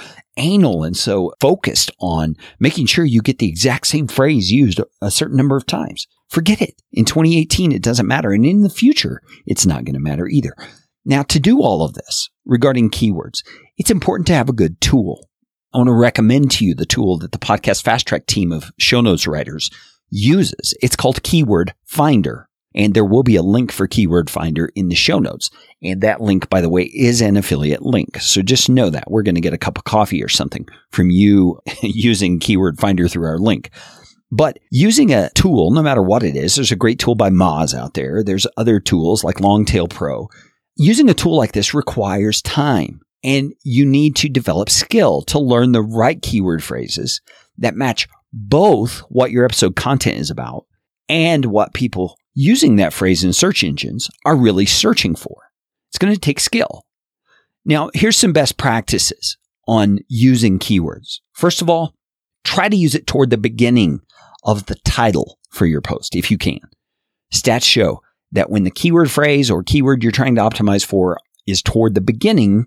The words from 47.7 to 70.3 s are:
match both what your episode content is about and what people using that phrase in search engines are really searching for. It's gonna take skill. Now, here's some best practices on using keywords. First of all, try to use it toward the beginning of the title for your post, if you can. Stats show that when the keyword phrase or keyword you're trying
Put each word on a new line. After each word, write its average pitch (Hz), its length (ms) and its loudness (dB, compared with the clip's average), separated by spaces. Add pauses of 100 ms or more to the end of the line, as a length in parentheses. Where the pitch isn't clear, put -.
match 120 320 -4 (260)
both 117 640 2 (100)
what 123 220 0
your 123 160 2
episode 95 280 0
content - 440 -2
is 73 120 -6
about - 360 -12 (420)
and 160 380 0
what 107 280 0
people 104 420 -4 (180)
using 151 420 4
that 92 160 2
phrase 92 320 0
in 90 80 2
search - 320 0
engines 73 440 -8 (160)
are 156 120 2
really 101 300 4
searching 113 500 0
for. - 340 -16 (380)
It's - 100 -10
gonna 202 180 2
take 147 220 -2
skill. - 460 -4 (800)
Now, 151 300 0
here's 214 220 2
some 196 160 2
best 147 260 0
practices - 800 -2 (300)
on 104 400 2
using 117 540 2
keywords. - 600 -4 (120)
First - 280 -2
of 165 80 -4
all, 165 260 -2 (500)
try 190 240 -2
to 214 80 0
use 156 180 2
it - 140 -6
toward 135 220 2
the 113 80 2
beginning 113 600 0 (440)
of 101 220 -2
the - 180 -8
title 101 560 -2 (100)
for - 160 0
your 76 140 0
post, - 340 -10
if - 160 -2
you 107 80 0
can. - 220 -4 (720)
Stats 120 300 0
show - 360 0 (300)
that - 200 -2
when 104 120 0
the 92 80 0
keyword 170 400 2
phrase 143 400 2
or 92 140 -2
keyword 135 400 2
you're 113 80 0
trying 127 240 0